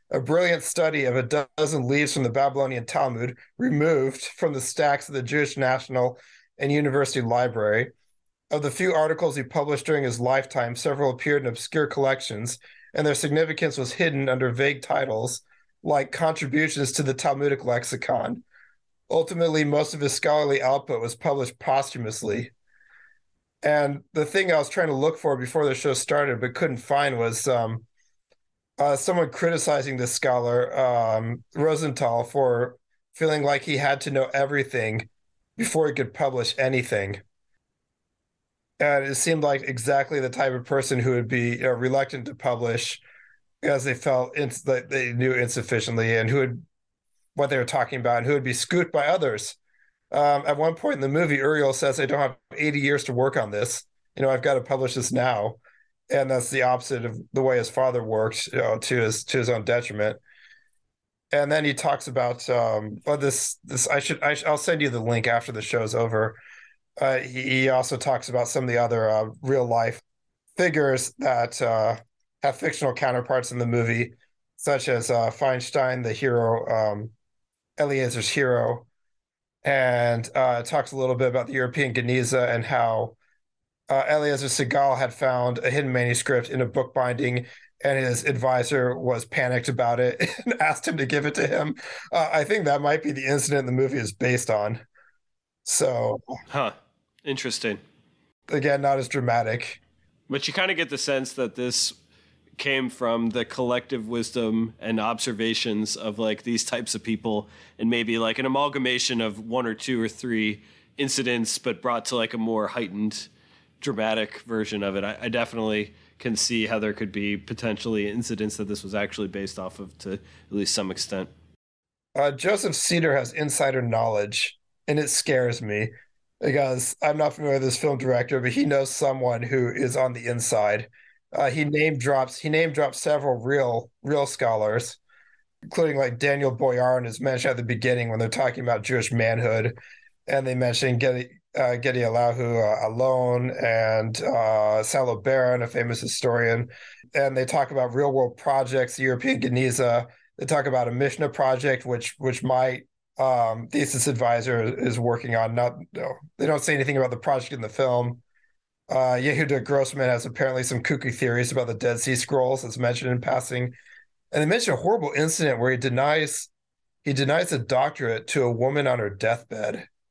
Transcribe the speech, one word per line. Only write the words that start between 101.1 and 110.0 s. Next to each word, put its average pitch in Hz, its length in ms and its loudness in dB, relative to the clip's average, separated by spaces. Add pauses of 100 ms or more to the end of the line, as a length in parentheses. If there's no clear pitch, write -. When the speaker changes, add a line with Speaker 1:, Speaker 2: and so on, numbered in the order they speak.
Speaker 2:
that 120 200 -4
this 123 400 -2 (640)
came 135 320 -2
from 117 400 0
the 117 140 -2
collective 123 640 -4
wisdom 113 680 -2
and 110 220 -2
observations 110 960 -2
of, 107 220 -6
like, 110 240 -2
these 117 220 -2
types 120 300 -4
of 110 80 -8
people, 107 460 -2 (300)
and 113 100 0
maybe, 117 300 0
like, 113 200 0
an 131 80 -2
amalgamation 131 720 0
of 107 180 -4
one 117 280 -4
or 110 80 -4
two 120 280 -4